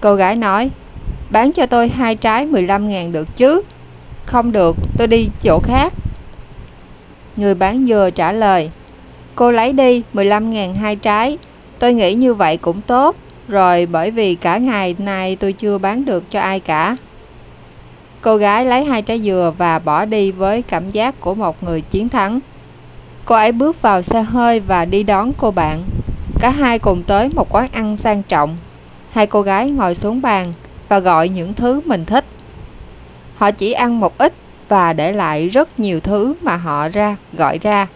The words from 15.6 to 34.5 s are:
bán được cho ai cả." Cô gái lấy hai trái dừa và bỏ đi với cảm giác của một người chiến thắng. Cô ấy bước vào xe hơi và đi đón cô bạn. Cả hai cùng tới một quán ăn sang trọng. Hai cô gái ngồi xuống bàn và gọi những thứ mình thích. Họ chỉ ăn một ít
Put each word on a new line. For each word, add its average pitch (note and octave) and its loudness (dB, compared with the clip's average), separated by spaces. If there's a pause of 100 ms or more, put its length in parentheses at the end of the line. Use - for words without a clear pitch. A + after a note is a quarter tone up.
bán G#3 -2
được F3+ -4
cho G#3 -4
ai F#3+ -2
cả." E3+ -2 (1200)
Cô A3 2
gái G#3 2
lấy B3+ 2
hai B3+ -2
trái A3+ -4
dừa F#3 0
và E3+ 0
bỏ D#3+ 0
đi G#3+ 0
với F#3+ -2
cảm F3+ -6
giác G#3+ -2
của F#3+ -4
một - -4
người E3 -4
chiến G3 -4
thắng. A#3 -2 (840)
Cô A#3 2
ấy A3 4
bước C#4 0
vào G3 4
xe A3+ 0
hơi A#3 2
và F#3+ 0
đi F#3+ 0
đón G#3 0
cô A3+ 0
bạn. E3 -2 (580)
Cả A#3+ 4
hai C4 0
cùng F#3 0
tới G#3 2
một C#4+ -2
quán A#3+ 2
ăn G#3+ -4
sang G#3 0
trọng. D#3+ 0 (560)
Hai G#3+ 2
cô G#3 0
gái G3 0
ngồi G#3 0
xuống A3+ -4
bàn G3 -2 (360)
và G3+ 4
gọi F3 4
những F#3 -6
thứ B3 0
mình G#3+ -2
thích. A3 0 (1120)
Họ G#3 2
chỉ G#3 -4
ăn A#3+ -2
một F#3+ -2
ít D4+ 2 (360)